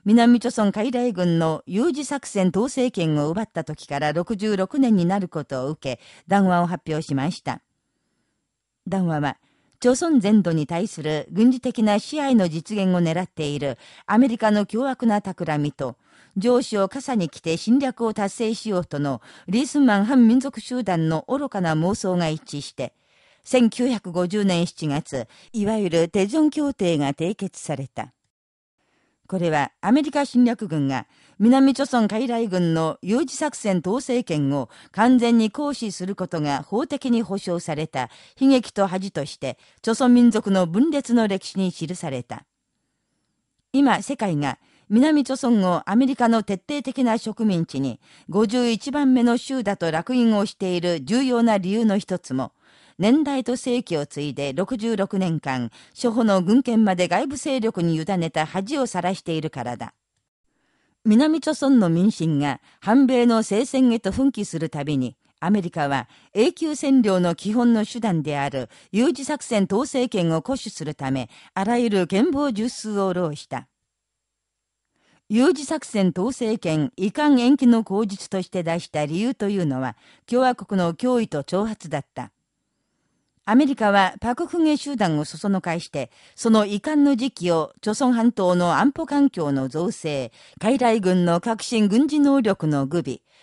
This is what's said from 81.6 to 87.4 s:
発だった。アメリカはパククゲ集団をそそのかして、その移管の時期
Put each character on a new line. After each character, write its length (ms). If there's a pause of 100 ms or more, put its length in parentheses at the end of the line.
発 240
だ 80
っ 160
た。 180 (1160)
ア 60
メ 100
リ 120
カ 160
は 280
パ 140
ク 140
ク 120
ゲ 160
集 200
団 220
を 60
そ 140
そ 100
の 120
か 180
し 100
て、 220 (240)
そ 160
の 160
移 140
管 240
の 100
時 160
期 220